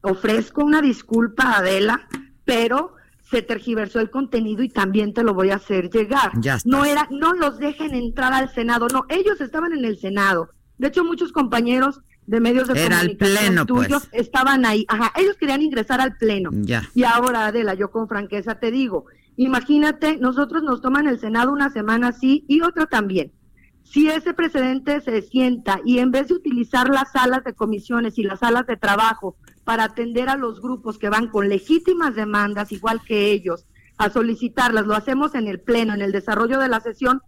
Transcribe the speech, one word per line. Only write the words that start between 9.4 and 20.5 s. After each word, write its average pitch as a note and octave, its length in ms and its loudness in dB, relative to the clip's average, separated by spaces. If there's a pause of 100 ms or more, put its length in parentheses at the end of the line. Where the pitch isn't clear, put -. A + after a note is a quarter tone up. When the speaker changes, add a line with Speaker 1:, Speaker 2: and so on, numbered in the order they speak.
Speaker 1:
estaban D#4 320 -4
en C4+ 120 -4
el G#3+ 140 -4
Senado. G3 500 0 (280)
De B3+ 100 -2
hecho, F4 160 0
muchos E4+ 300 -4
compañeros B3+ 680 0 (260)
de A3+ 140 0
medios B3 300 2
de C4 40 0 (120)
Speaker 2:
Era F3 160 2
el F#3 160 -2
Speaker 1:
comunicación G3 320 2
Speaker 2:
pleno, E3+ 160 2
pues. B3 220 0
Speaker 1:
tuyos C#4 260 -2
estaban C4 520 2
ahí. G#3+ 220 2
Ajá, A3 300 0
ellos F#4+ 200 2
querían C#4 240 0
ingresar B3+ 380 -2
al C4 160 0
pleno. G3+ 380 0
Speaker 2:
Ya. G#2+ 420 -2
Speaker 1:
Y B3 80 4
ahora, A#3+ 440 2
Adela, G#3+ 260 -2
yo F#3+ 180 -4
con A3+ 160 -4
franqueza G#3 480 -6
te A3+ 160 -4
digo, A#3 340 -2 (300)
imagínate, D4 840 2
nosotros C#4 460 0